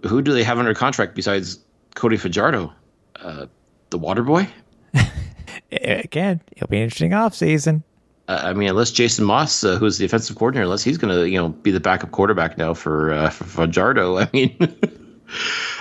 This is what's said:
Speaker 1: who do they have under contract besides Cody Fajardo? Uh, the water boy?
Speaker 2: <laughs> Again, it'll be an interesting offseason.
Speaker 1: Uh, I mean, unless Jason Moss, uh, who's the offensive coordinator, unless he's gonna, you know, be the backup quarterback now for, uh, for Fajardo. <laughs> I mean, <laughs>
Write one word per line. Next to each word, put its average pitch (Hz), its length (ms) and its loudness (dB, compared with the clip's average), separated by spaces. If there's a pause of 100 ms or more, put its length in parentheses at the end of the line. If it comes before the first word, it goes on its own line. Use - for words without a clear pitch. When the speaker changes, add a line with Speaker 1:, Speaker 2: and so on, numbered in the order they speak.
Speaker 1:
who 123 160 2
do 143 100 2
they 123 120 2
have 120 140 0
under 120 160 2
contract 127 400 0
besides 95 440 -4 (380)
Cody 110 200 2
Fajardo? 95 560 0 (440)
Uh, 76 300 -14 (440)
the 90 80 -6
water 92 240 -2
boy? 165 260 2 (460)
Speaker 2:
<laughs> 135 60 6 (720)
Again, 165 680 -2 (120)
it'll - 160 -8
be 104 100 0
an 110 60 0
interesting 160 280 -2
offseason. 160 680 0 (460)
Speaker 1:
Uh, 87 160 -2
I 90 80 -2
mean, 101 160 0
unless 110 240 2
Jason 113 320 2
Moss, 135 400 2
uh, 92 120 4
who's 107 220 2
the 101 60 0
offensive 110 320 -2
coordinator, 120 280 0
unless 92 180 -2
he's 151 160 0
gonna, 90 260 2
you 92 140 0
know, 85 120 0
be 87 200 0
the 92 100 2
backup 92 320 0
quarterback 95 460 2
now 82 160 0
for, 78 380 0
uh, 76 180 2
for - 140 -12
Fajardo. 90 760 2
<laughs> - 20 0
I 104 120 0
mean, 131 260 2
<laughs> - 680 -4 (540)